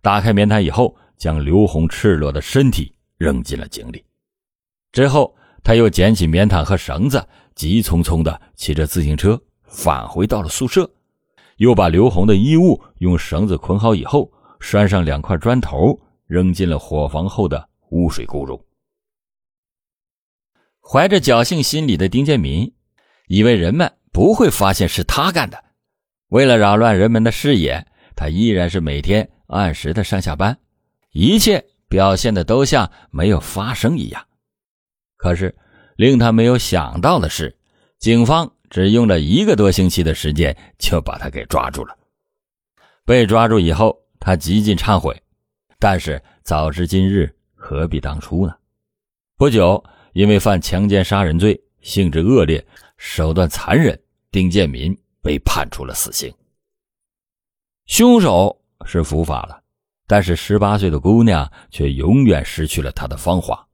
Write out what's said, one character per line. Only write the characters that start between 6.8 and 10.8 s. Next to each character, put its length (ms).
子， 180
急 280
匆 200
匆 200
地 180
骑 180
着 140
自 160
行 140
车 260
返 420
回 200
到 160
了 60
宿 200
舍， 200